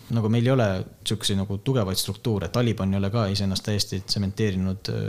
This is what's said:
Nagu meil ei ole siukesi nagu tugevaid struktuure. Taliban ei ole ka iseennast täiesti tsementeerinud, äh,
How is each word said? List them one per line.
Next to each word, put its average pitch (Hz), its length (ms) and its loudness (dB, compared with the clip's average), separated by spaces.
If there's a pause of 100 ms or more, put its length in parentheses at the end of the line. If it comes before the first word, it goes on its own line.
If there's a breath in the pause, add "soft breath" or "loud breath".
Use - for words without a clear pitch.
(140)
Nagu 110 160 2
meil 117 160 4
ei 127 80 4
ole 127 120 4 (360)
siukesi - 320 -2
nagu 98 220 -2 (100)
tugevaid 104 320 0
struktuure. 98 560 -2
Taliban 101 400 2
ei 98 60 2
ole 98 100 0
ka 113 160 0
iseennast 98 400 -2
täiesti 104 400 -2
tsementeerinud, 95 840 0
äh, 107 160 -2